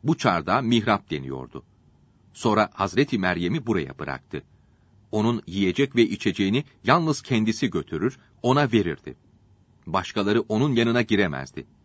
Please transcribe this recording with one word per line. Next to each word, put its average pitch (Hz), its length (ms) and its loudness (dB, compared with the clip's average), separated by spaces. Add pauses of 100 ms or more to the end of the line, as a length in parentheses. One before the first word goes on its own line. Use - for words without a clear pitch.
Bu 160 120 2
çardağa 92 440 0
mihrap 113 500 2
deniyordu. 65 540 -10 (680)
Sonra 107 420 2
Hazreti 113 440 0
Meryem'i 90 480 -2
buraya 80 320 -2
bıraktı. 71 440 -10 (720)
Onun 110 340 0
yiyecek 98 500 0
ve 120 60 6
içeceğini 101 640 0 (200)
yalnız 156 380 2
kendisi 110 480 0
götürür, 82 480 -4 (240)
ona 131 300 2
verirdi. 87 420 -2 (720)
Başkaları 98 540 0
onun 120 320 -2
yanına 117 300 2
giremezdi. 87 640 -2 (180)